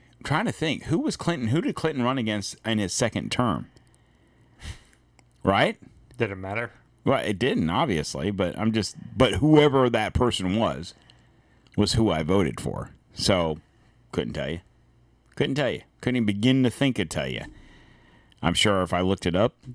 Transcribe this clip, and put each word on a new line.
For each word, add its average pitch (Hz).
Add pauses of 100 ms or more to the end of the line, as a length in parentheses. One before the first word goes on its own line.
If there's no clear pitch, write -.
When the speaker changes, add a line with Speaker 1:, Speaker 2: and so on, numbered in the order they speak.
(240)
Speaker 1:
trying 165
to 226
think, 156
who 175
was 285
Clinton? 143
Who 135
did 240
Clinton 143
run 127
against 107
in 110
his 98
second 104
term? 104 (1800)
Right? 127 (380)
Speaker 2:
Did 110
it 98
matter? 101 (340)
Speaker 1:
Well, 131
it 101
didn't, 156
obviously, 87
but 92
I'm 110
just, 107 (220)
but 117
whoever 143
that 107
person 101
was, 85 (840)
was 101
who 110
I 80
voted 85
for. 55 (240)
So, 85 (540)
couldn't 67
tell 71
you. 85 (720)
Couldn't 139
tell 135
you. 78 (200)
Couldn't 127
even 117
begin 120
to 123
think 131
of 85
tell 73
you. 64 (1040)
I'm 87
sure 98
if 90
I 90
looked 92
it 85
up, 101 (200)